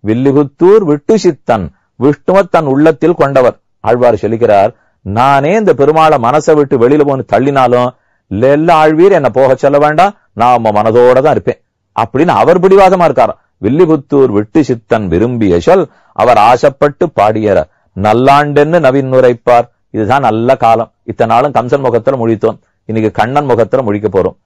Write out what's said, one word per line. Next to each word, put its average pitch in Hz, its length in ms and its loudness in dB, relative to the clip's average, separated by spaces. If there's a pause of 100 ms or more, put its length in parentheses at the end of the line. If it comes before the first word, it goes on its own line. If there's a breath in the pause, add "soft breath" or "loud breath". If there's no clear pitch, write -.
"வில்லிபுத்தூர் 139 800 0
விட்டு 151 360 -2
சித்தன்", 123 460 -2 (340)
விஷ்ணுவை 151 500 0
தன் 165 160 -2
உள்ளத்தில் 156 540 0
கொண்டவர். 135 360 0 (280)
ஆழ்வார் 120 320 0
சொல்லிக்கிறார், 107 560 0 (340)
நானே 135 480 0
இந்த 208 200 0
பெருமாளை 151 460 2
மனசை 143 360 0
விட்டு 143 220 0
வெளியில 139 260 2
போன்னு 135 260 -2
தள்ளினாலும், 123 600 0 (420)
"இல்ல, 117 200 0
இல்ல 156 240 0
ஆழ்வீர், 156 420 2
என்னை 135 120 -2
போக 131 260 0
சொல்ல 143 220 0
வேண்டாம், 156 380 0 (180)
நான் 120 220 2
உம்ம 113 180 -2
மனதோட 120 460 2
தான் 139 160 0
இருப்பேன்" - 240 -6 (360)
அப்படின்னு 135 400 -2
அவர் 143 240 2
பிடிவாதமா 190 480 2
இருக்காராம். 127 320 -2 (220)
"வில்லிபுத்தூர் 139 680 0
விட்டு 107 320 -2
சித்தன் 113 440 -4
விரும்பிய 98 520 -2
சொல்", 165 260 0 (300 soft breath)
அவர் 113 260 0
ஆசைப்பட்டு 143 760 0
பாடியற 104 460 0 (360)
"நல்லாண்டென்னு 143 840 0
நவீன் 131 340 0
உரைப்பார்". 123 560 0 (200)
இதுதான் 117 380 -2
நல்ல 117 300 0
காலம். 113 340 0 (120)
இத்தனை 113 280 -4
நாளும் 131 240 0
கம்சன் 127 300 -2
முகத்துல 113 320 -2
முழித்தோம், 113 420 -4 (300)
இன்னைக்கு 110 220 -2
கண்ணன் 135 340 -4
முகத்துல 117 360 -2
முழிக்க 104 280 -4
போறோம் 90 360 -2